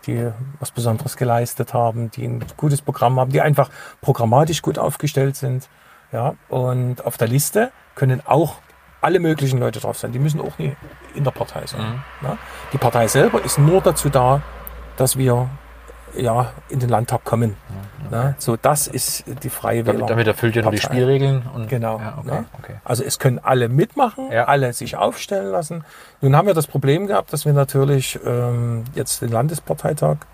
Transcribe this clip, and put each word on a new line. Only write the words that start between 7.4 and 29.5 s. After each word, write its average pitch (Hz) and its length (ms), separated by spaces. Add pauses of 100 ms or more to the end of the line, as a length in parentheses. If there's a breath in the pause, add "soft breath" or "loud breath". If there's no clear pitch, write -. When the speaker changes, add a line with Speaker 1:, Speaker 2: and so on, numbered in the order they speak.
Speaker 1:
können 127 280
auch 151 300 (460)
alle 170 180
möglichen 147 400
Leute 120 220
drauf 107 180
sein. 113 140
Die 123 80
müssen 151 200
auch - 180
nie 143 180 (400)
in 147 80
der 131 80
Partei - 340
sein, - 140 (400)
Speaker 2:
Mhm. 135 80
Speaker 1:
ne? - 100 (340 loud breath)
Die 131 60
Partei 117 300
selber 220 360
ist - 140
nur 160 220
dazu 165 280
da, 135 340 (540)
dass 131 220
wir, 127 300 (640)
ja, 117 380 (160)
in 139 100
den 123 120
Landtag 113 340
kommen. 113 260 (180)
Speaker 2:
Mhm, 98 380
okay. 104 100
Speaker 1:
Ne? 135 220
So, 113 180
das 147 300
ist - 380 (180)
die 131 60
Freie 113 340
Speaker 2:
Damit, 117 280
damit 113 160
erfüllt 107 280
ihr 117 80
nur 110 80
die 107 60
Speaker 1:
Wählerpartei. - 180
Speaker 2:
Spielregeln 135 480 (120)
und 113 140
Speaker 1:
Genau, 113 300
Speaker 2:
ja, 110 200
okay, 147 120
Speaker 1:
ne? 196 140 (140)
Speaker 2:
okay. - 160 (100)
Speaker 1:
Also 120 180
es 127 160
können 123 240
alle 123 280
mitmachen, 226 600
Speaker 2:
Ja. 120 140
Speaker 1:
alle 135 300
sich - 220
aufstellen 196 540
lassen. 175 340 (360 loud breath)
Nun 139 160
haben 180 100
wir 202 80
das 160 120
Problem 151 400
gehabt, 202 260
dass 147 140
wir 147 80
natürlich, 139 720
ähm, 120 580 (100)
jetzt - 280
den 117 80
Landesparteitag 151 880 (160)